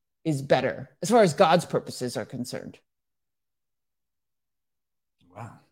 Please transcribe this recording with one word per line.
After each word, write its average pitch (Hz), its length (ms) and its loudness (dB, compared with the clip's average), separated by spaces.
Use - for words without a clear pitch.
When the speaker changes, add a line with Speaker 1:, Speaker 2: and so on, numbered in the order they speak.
Speaker 1:
is 143 180 -2
better 131 480 -2
as 170 80 -4
far 226 120 6
as 165 120 4
God's 175 300 4
purposes - 520 -6
are 107 80 -6
concerned. - 540 -12
Speaker 2:
Wow. 110 180 -16